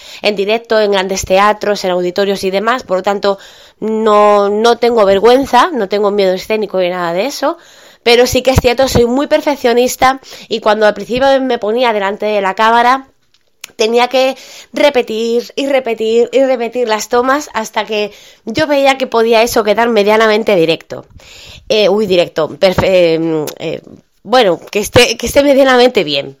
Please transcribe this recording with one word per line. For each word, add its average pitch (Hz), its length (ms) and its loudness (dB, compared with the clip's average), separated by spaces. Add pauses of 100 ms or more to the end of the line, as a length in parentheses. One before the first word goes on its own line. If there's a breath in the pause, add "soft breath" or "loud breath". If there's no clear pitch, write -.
(220 loud breath)
en 208 140 -2
directo, 220 440 -2
en 208 120 0
grandes 190 320 -2
teatros, 208 600 0
en 185 80 -2
auditorios 185 520 -2
y 190 60 -2
demás, 220 320 -2
por 185 160 -2
lo 185 40 -8
tanto, 202 360 -2 (420 loud breath)
no, 208 680 2
no 226 300 2
tengo 233 260 2
vergüenza, 247 680 4
no 233 160 -4
tengo 208 220 0
miedo 196 240 0
escénico 196 440 -4
ni 180 120 0
nada 180 220 -4
de 190 140 -2
eso, 294 300 -4 (460 loud breath)
pero 233 240 4
sí 247 160 -2
que 254 80 0
es 262 100 2
cierto, 247 260 0
soy 240 200 2
muy 262 200 0
perfeccionista 262 920 0 (280 loud breath)
y 233 120 -6
cuando 214 260 2
al 208 80 2
principio 262 460 0
me 254 180 -4
ponía 233 340 -2
delante 202 340 -4
de 208 160 -2
la 190 120 -2
cámara, 240 540 2 (680)
tenía 233 320 0
que 262 280 -2 (380 loud breath)
repetir 233 840 -2
y 277 100 -4
repetir 233 640 0
y 269 120 2
repetir 247 420 -2
las 214 220 -4
tomas 262 460 0
hasta 214 320 -6
que 208 260 -4 (320 loud breath)
yo 302 220 -4
veía 277 320 2
que 262 80 -4
podía 226 360 2
eso 233 220 0
quedar 214 240 0
medianamente 214 640 2
directo. 160 520 -2 (640 loud breath)
Eh, 214 180 2
uy, 208 180 0
directo, 165 440 -2
perfe-, 185 340 0
eh, 165 600 0 (120)
eh, - 220 -8 (460)
bueno, 208 320 2
que - 200 -8
esté, 208 400 0
que - 80 -6
esté 285 160 2
medianamente 254 600 4
bien. 139 380 -6